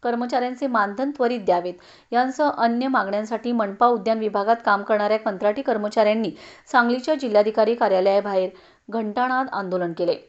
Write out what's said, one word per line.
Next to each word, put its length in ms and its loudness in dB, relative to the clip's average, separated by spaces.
कर्मचाऱ्यांचे 640 -2
मानधन 440 -2
त्वरित 300 -2
द्यावेत 340 0
यांसह 460 0
अन्य 300 0
मागण्यांसाठी 640 -2
मनपा 340 2
उद्यान 320 2
विभागात 380 0
काम 160 2
करणाऱ्या 360 0
कंत्राटी 440 -2
कर्मचाऱ्यांनी 680 0
सांगलीच्या 420 2
जिल्हाधिकारी 600 2
कार्यालयाबाहेर 760 2
घंटानाद 600 -2
आंदोलन 400 -4
केले. 240 -2